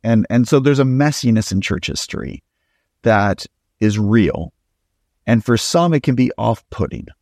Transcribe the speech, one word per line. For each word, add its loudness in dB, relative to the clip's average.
And, 2
and 2
so 4
there's 2
a 2
messiness 0
in -2
church -6
history -10
that 0
is 2
real. 2
And 2
for 2
some, 0
it 0
can 2
be 2
off-putting -6